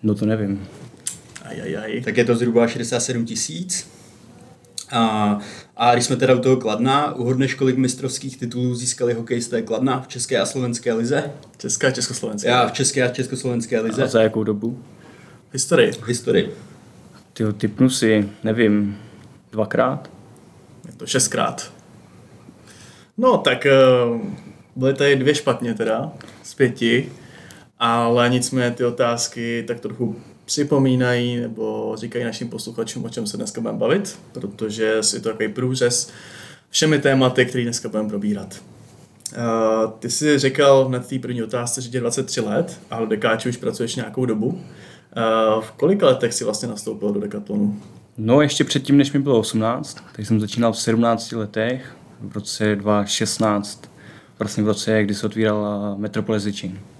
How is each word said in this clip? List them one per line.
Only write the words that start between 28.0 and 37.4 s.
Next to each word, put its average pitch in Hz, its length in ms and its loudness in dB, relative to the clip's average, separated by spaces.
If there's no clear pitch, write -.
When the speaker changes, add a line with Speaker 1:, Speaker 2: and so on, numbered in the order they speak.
Speaker 2:
nicméně 123 400 0
ty 120 140 -2
otázky 117 840 -2
tak 117 140 -6
trochu 110 360 -4
připomínají 127 920 2
nebo 110 640 -6
říkají 120 260 -6
našim 117 240 -6
posluchačům, 113 560 -8
o 117 40 -8
čem 117 180 -6
se - 100 -8
dneska 113 240 -8
budeme 113 180 -4
bavit, 160 400 0
protože 107 520 -4
je 101 60 -6
to 107 80 -4
takový 107 200 -2
průřez 127 640 0
všemi 156 280 4
tématy, 131 480 4